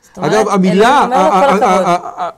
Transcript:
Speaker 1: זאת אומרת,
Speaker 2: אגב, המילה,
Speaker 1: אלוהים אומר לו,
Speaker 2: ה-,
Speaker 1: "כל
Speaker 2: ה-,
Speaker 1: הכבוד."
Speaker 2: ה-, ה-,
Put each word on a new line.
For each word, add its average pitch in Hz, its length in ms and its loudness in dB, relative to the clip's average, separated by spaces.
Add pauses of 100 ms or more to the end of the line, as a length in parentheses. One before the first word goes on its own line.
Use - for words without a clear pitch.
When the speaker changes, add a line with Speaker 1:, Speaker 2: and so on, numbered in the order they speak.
Speaker 1:
זאת - 160 -20
אומרת, 151 140 -2
Speaker 2:
אגב, 214 160 0
המילה, 202 560 2
Speaker 1:
אלוהים - 80 -4
אומר 240 160 2
לו, 202 60 0
Speaker 2:
ה-, 185 240 2
Speaker 1:
"כל - 60 0
Speaker 2:
ה-, 190 120 2
Speaker 1:
הכבוד." 185 100 0
Speaker 2:
ה-, 175 400 -4
ה-, - 120 -8